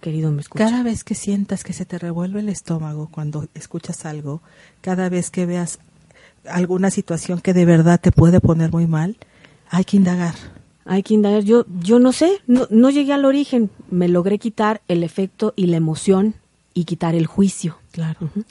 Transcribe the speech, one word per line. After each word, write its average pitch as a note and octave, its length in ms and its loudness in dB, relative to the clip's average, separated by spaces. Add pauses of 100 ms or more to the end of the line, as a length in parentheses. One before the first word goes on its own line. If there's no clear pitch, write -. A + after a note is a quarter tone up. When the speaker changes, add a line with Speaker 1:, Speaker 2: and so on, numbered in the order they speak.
Speaker 1:
querido D#3 300 -4
me D3 100 -4
escucha. - 240 -4
Speaker 2:
Cada A#3+ 180 0
vez A3+ 200 -4
que G#3+ 120 -6
sientas G3+ 480 -4
que F3+ 100 -10
se F3+ 120 -10
te F3+ 120 -12
revuelve F3 440 -6
el G#3 80 -6
estómago D#3 640 -8
cuando D3+ 440 -8
escuchas - 500 -14
algo, D3+ 360 -10 (400)
cada F#3 280 -4
vez F3+ 220 -4
que F3+ 140 -4
veas F3 340 -6 (680)
alguna F3+ 440 0
situación F3 500 -6
que F#3 120 0
de F3+ 120 4
verdad E3+ 340 6
te F3+ 120 2
puede F3 280 6
poner E3 320 2
muy E3+ 140 0
mal, E3 320 -2 (520)
hay F3+ 140 0
que G3+ 140 0
indagar. F3+ 380 0 (520)
Speaker 1:
Hay F#3+ 140 0
que G#3+ 140 0
indagar. G#3 280 2
Yo, A3+ 220 4 (160)
yo G#3 160 4
no B3+ 140 6
sé, E4+ 340 0
no, B3+ 240 2
no A#3+ 220 6
llegué C#4+ 220 0
al C#4 120 0
origen. C4+ 460 0 (180)
Me F3+ 180 0
logré F3+ 300 0
quitar G#3+ 500 -4
el F3 160 0
efecto F#3+ 520 -4
y F#3+ 100 0
la E3+ 120 0
emoción F#3+ 580 0 (400)
y F3+ 80 -2
quitar E3 320 -4
el E3 100 0
juicio. F#3 520 -2 (140)
Speaker 2:
Claro. D#3+ 300 -8
Speaker 1:
Ujú. F#3 300 -8